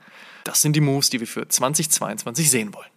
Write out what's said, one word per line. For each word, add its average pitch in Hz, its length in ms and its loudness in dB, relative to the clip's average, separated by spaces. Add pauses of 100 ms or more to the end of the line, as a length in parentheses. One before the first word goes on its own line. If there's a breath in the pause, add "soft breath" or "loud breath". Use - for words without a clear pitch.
(440 loud breath)
Das - 200 0
sind 151 120 2
die 156 60 4
Moves, 139 300 2
die 123 80 -2
wir 113 80 -6
für - 200 -8
zwanzig 151 440 0
zweiundzwanzig 117 580 -2
sehen 107 240 0
wollen. - 220 -18